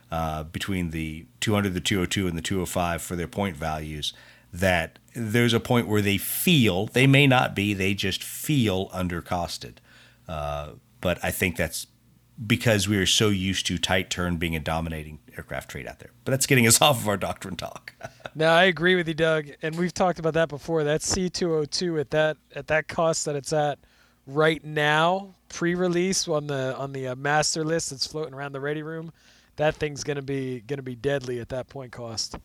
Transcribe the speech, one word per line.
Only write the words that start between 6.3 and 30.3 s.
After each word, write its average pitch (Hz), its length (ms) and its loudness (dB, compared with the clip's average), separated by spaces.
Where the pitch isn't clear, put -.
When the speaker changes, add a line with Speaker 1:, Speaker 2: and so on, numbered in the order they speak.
Speaker 1:
they 127 200 4
may 139 200 8
not 127 280 4
be, 101 200 0
they 98 180 0
just 98 320 -4
feel 104 640 0
undercosted." 87 840 -6
Uh, 73 440 -8
but 87 200 0
I 87 80 -2
think 90 260 0
that's - 300 -4
because 107 420 4
we 104 100 2
are 90 80 2
so 110 220 4
used 95 380 0
to 90 120 -2
tight 92 320 0
turn 87 260 -2
being 80 200 -2
a 80 40 -4
dominating 80 600 -6
aircraft 71 340 -10
trait 65 160 -12
out - 140 -16
there. - 100 -20
But 123 80 0
that's 135 140 0
getting 127 200 6
us 113 160 6
<laughs> 160 40 6
off 131 140 4
of 104 80 -2
our 101 80 2
doctrine 90 400 -6
talk. - 440 -12
<laughs> - 20 -14
Speaker 2:
No, 156 100 4
I 165 160 8
agree 180 320 4
with 170 120 -2
you, 160 60 -4
Doug. 156 320 0
And 160 140 -4
we've 175 180 -2
talked 180 240 2
about 160 160 -2
that 165 160 2
before. 151 340 -2
That 151 160 2
C 185 300 -2
two 170 240 -2
oh 156 100 0
two 165 340 -2
at 139 120 -4
that, 156 260 2
at 143 120 -10
that 151 200 2
cost 165 380 0
that 151 100 -2
it's 143 200 -6
at 147 240 0
right 156 360 2
now, 156 720 2
pre-release 180 800 0
on 151 180 0
the, 131 300 -2
on 139 160 -8
the, 135 160 -6
uh, 127 60 -6
master 147 500 0
list 160 240 -2
that's 131 180 -6
floating 151 280 -8
around 139 180 -10
the 135 80 -8
ready 151 220 -4
room, 160 280 -10
that 151 200 2
thing's 147 280 -6
gonna 143 160 -4
be, 131 400 -4